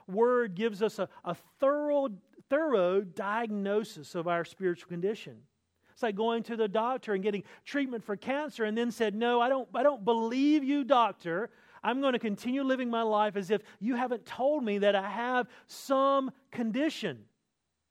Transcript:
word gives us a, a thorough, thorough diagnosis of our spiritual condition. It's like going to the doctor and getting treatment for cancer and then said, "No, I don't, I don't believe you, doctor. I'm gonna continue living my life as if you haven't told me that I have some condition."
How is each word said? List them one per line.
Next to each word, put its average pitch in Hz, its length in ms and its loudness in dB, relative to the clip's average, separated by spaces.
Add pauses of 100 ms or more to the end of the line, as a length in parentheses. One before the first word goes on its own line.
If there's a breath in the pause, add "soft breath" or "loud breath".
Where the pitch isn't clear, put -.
word 233 500 2
gives 208 280 -2
us 208 160 -2
a, 185 100 -4 (140)
a 170 120 -4 (240)
thorough, 285 500 2 (400)
thorough 214 520 4
diagnosis 208 1120 -4
of 170 140 -4
our 170 180 0
spiritual 175 440 -4
condition. 175 480 -6 (560 soft breath)
It's - 100 -6
like 214 120 -2
going 226 280 0
to 233 120 -8
the 220 120 2
doctor 220 480 -2
and 190 80 -2
getting 202 200 -2 (220 loud breath)
treatment 262 380 -4
for 208 120 -6
cancer 262 500 -4
and 214 120 -2
then 240 140 0
said, 208 240 -2
"No, 240 260 2
I 240 80 4
don't, 269 240 0
I 240 80 0
don't 262 240 2
believe 254 580 4
you, 285 200 0
doctor. 220 640 2 (340 loud breath)
I'm 247 180 0
gonna 262 180 2
continue 240 420 -2
living 262 300 0
my 226 100 0
life 214 340 2
as 196 140 -4
if 208 140 0 (160 loud breath)
you 233 160 -2
haven't 240 280 -2
told 285 400 0
me 202 160 0
that 202 160 4
I 196 140 -2
have 247 380 -2 (180 loud breath)
some 269 680 0 (200)
condition." 226 720 -4 (680)